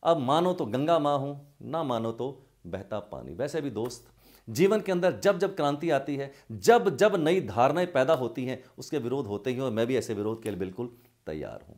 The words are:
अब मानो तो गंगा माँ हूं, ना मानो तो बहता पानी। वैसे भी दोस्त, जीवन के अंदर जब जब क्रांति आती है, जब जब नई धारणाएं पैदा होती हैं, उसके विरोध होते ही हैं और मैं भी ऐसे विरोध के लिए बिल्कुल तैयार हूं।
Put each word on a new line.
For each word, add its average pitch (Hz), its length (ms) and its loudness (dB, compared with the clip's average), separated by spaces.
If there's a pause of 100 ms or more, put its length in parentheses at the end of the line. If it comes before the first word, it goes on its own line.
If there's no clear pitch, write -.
अब 165 140 4
मानो 156 360 2
तो 175 120 -4
गंगा 143 340 2
माँ 143 180 2
हूं, 139 520 -8
ना 160 140 -4
मानो 113 280 -2
तो 123 320 -8 (240)
बहता 95 320 -8
पानी। 65 340 -12
वैसे 143 280 -4
भी 143 80 -4
दोस्त, 110 420 -8 (380)
जीवन 190 320 4
के 190 100 -4
अंदर 180 280 0
जब 196 200 2
जब 190 160 0
क्रांति 147 340 0
आती 143 260 0
है, 139 180 -8 (180)
जब 190 460 4
जब 202 180 4
नई 170 260 2
धारणाएं 143 500 2
पैदा 135 220 4
होती 127 320 -2
हैं, 127 180 -6 (140)
उसके - 200 -6
विरोध 123 300 -2
होते 101 220 -4
ही 127 60 0
हैं 131 80 -4
और 131 80 0
मैं 110 160 2
भी 131 100 2
ऐसे 113 160 -2
विरोध 107 300 -4
के 110 60 -4
लिए 98 100 -6
बिल्कुल 95 380 -6 (280)
तैयार 67 440 -10
हूं। 50 80 -20